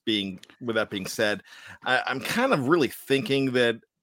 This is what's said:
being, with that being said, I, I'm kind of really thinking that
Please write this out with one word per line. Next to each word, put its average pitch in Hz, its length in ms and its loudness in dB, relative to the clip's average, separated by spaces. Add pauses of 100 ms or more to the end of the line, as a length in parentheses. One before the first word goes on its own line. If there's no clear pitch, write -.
being, 98 360 -4 (200)
with 117 160 -4
that 107 140 0
being 98 160 -6
said, 104 360 -2 (420)
I, 123 220 2
I'm 131 140 -4
kind 254 320 0
of 135 160 2
really 151 200 4
thinking 135 640 0
that 120 240 2 (260)